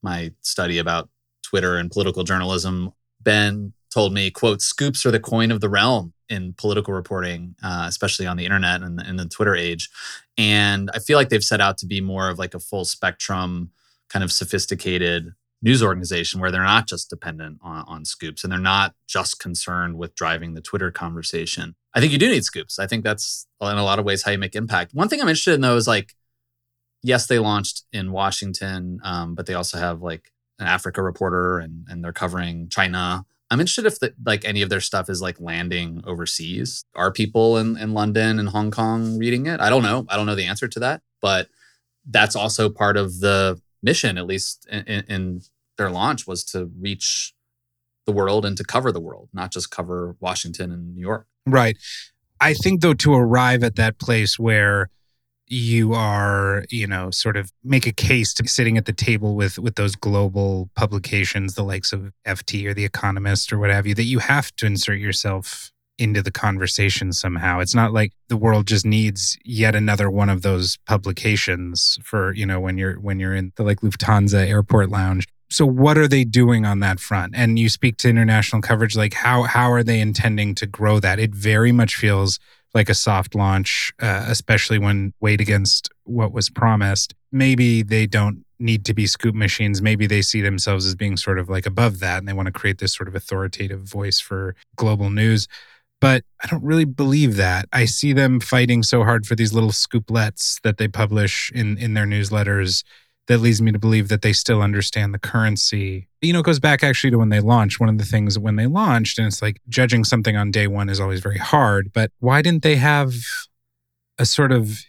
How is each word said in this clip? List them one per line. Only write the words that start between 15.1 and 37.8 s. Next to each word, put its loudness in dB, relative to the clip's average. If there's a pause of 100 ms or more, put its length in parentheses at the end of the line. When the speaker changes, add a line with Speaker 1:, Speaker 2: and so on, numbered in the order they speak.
Speaker 1:
news 2
organization -2
where -2
they're -2
not 2
just -10
dependent -14
on, -12
on -16
scoops, -10
and -6
they're -4
not 2 (140)
just -4
concerned -6
with -10
driving -6
the -14
Twitter -6
conversation. -8 (240)
I 2
think 2
you 0
do 4
need 0
scoops. -10
I -4
think -6
that's, -6 (120)
in -6
a -2
lot 2
of -2
ways, -2
how -4
you 0
make -6
impact. -4
One 0
thing -2
I'm 0
interested 2
in, 0
though, 4
is, 0
like, -2 (880)
yes, 2
they 2
launched -2
in -6
Washington, -6
um, -6
but -8
they -6
also -6
have, -6
like, -10 (280)
an -6
Africa -2
reporter -2
and, -12
and -12
they're -10
covering -6
China. -4 (240)
I'm 2
interested -2
if 0
the, -4 (100)
like, -2
any -2
of 0
their -2
stuff -4
is, -6
like, -8
landing -6
overseas. -8
Are -2
people 2
in, -2
in -6